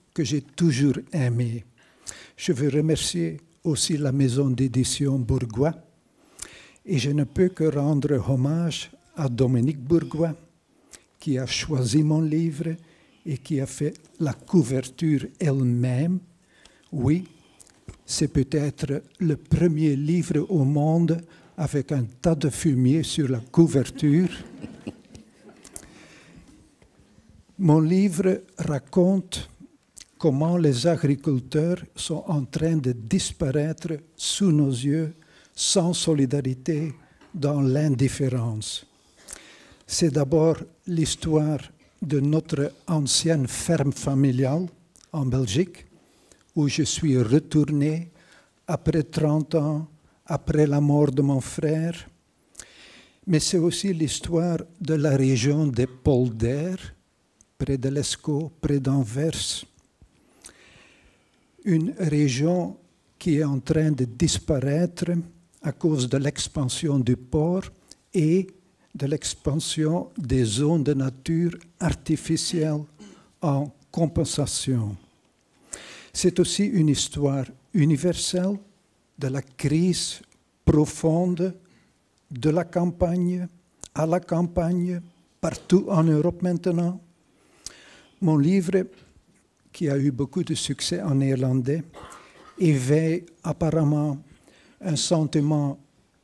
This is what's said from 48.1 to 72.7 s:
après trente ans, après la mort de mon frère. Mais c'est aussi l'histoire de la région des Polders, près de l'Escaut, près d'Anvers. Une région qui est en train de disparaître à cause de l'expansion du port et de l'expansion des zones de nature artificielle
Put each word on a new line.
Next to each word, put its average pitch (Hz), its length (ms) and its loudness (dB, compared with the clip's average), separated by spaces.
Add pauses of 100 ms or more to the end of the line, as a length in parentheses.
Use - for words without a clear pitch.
après 160 380 0
trente 151 500 -2
ans, 151 320 -2 (400)
après 151 400 2
la 143 140 2
mort 147 300 4
de 139 120 2
mon 139 180 2
frère. 160 680 -4 (1200)
Mais 160 140 2
c'est - 180 0
aussi 175 340 0
l'histoire 165 640 -2 (220)
de 156 140 -2
la 143 220 2
région 135 500 2
des 127 200 0
Polders, 127 1080 -2 (640)
près 139 220 -2
de 131 100 -4
l'Escaut, 143 720 -4
près 143 200 0
d'Anvers. 135 840 -2 (2000)
Une 180 340 0
région 151 800 0 (420)
qui 156 180 0
est 156 80 0
en 139 140 -2
train 156 320 2
de 131 140 0
disparaître 151 1080 -2 (520)
à 156 100 -4
cause 143 360 0
de 131 100 0
l'expansion 139 800 -2
du 123 180 2
port 170 480 -2 (500)
et 180 320 2 (480)
de 139 120 -6
l'expansion 156 1080 -2
des 131 280 0
zones 143 400 0
de 147 100 2
nature 160 640 -2 (240)
artificielle 156 1040 -2 (580)